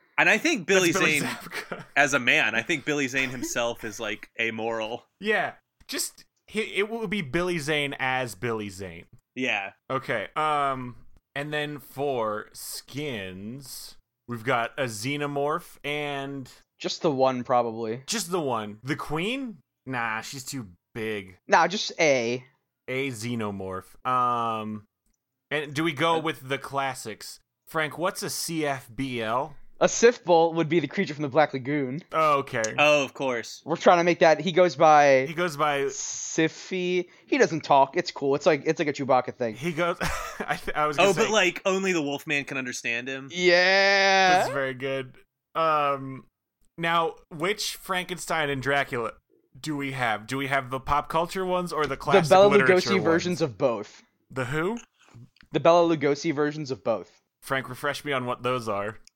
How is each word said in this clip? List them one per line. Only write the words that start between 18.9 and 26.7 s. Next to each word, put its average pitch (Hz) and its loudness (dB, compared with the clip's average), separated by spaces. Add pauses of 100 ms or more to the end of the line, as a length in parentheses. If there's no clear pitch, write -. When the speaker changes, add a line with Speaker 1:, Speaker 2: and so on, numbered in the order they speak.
Speaker 2:
queen? 214 -4 (280)
Nah, 117 -4
she's 135 -12
too 120 -10 (260)
big. 104 -6 (100)
Speaker 3:
Nah, 175 4
just 196 -6
a. 127 2 (440)
Speaker 2:
A 135 -4
xenomorph. 104 -8
Um, 117 -2 (680)
and 147 -6
do 156 -2
we 165 0
go 165 2
Speaker 1:
Uh, 160 0
Speaker 2:
with 147 -6
the 135 -2
classics? 131 -6 (280)